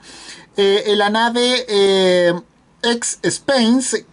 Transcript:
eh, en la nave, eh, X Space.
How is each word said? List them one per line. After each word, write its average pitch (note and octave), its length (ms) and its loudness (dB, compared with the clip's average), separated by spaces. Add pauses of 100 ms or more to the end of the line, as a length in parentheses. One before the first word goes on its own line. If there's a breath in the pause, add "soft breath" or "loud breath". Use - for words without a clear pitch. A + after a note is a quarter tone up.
(580 loud breath)
eh, G3+ 300 2
en G3+ 100 0
la G#3 140 0
nave, A#3+ 560 0
eh, F#3+ 680 2 (480)
X A#3 400 -4
Space. B3+ 920 -2